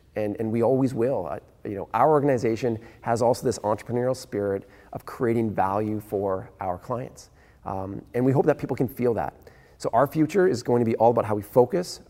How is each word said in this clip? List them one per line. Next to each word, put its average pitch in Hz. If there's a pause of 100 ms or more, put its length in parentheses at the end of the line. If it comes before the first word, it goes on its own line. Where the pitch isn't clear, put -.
(160)
and, 104
and 110
we 113
always 131
will. 117
Uh, 76 (260)
you 104
know, 92
our 127
organization 123 (260)
has 117
also 123
this 120
entrepreneurial 120
spirit 101 (240)
of -
creating 113
value 104
for 98 (100)
our 92
clients. - (340)
Um, 95 (120)
and 123
we 131
hope 147
that 147
people -
can 120
feel 123
that. 85 (440)
So -
our 131
future 160
is 120
going 120
to 120
be 113
all 117
about 117
how 107
we 104
focus -